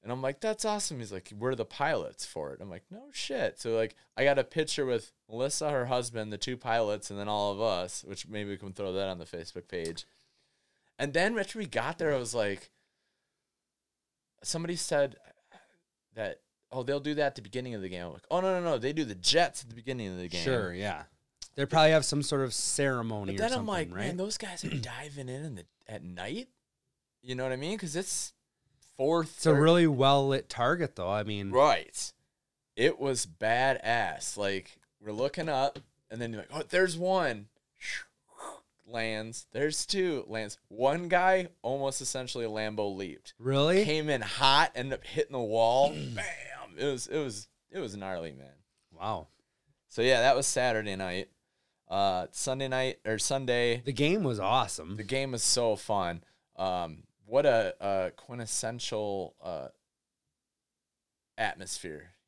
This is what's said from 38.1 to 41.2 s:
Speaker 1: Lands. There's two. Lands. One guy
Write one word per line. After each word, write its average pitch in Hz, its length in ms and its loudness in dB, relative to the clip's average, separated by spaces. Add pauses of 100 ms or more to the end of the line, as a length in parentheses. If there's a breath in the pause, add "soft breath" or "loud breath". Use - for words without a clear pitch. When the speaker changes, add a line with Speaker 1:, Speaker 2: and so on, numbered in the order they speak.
Speaker 1:
Lands. 113 680 -4
There's 151 340 0
two. 180 420 0
Lands. 107 300 -6 (100)
One 143 400 2
guy 180 400 6 (140)